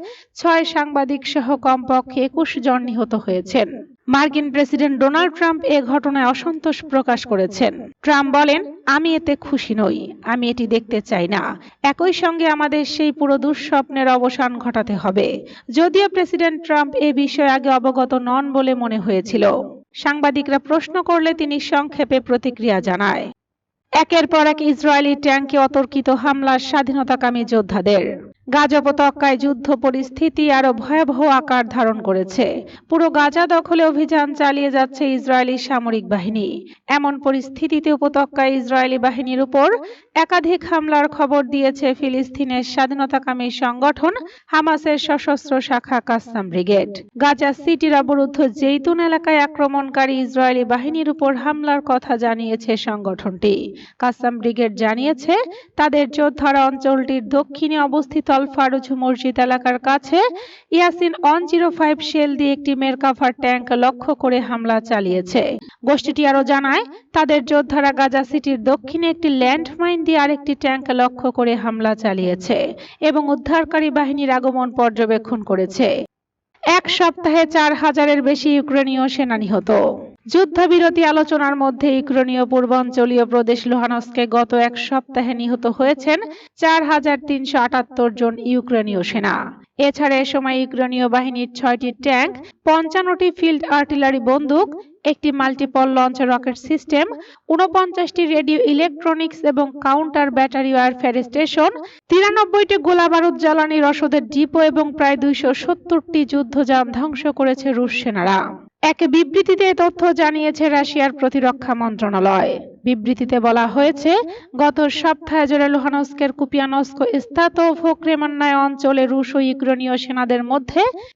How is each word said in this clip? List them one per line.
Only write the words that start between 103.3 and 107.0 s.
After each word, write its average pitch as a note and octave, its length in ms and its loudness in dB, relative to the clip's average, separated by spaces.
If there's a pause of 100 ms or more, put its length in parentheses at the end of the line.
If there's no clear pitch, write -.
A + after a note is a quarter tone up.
জ্বালানি D#4 420 2
রসদের D4 480 2
ডিপো D4 340 2
এবং D4+ 360 2
প্রায় C#4 200 2
দুইশো C#4 360 0
সত্তরটি E4 720 -2
যুদ্ধযান C4 640 0
ধ্বংস C#4+ 360 -4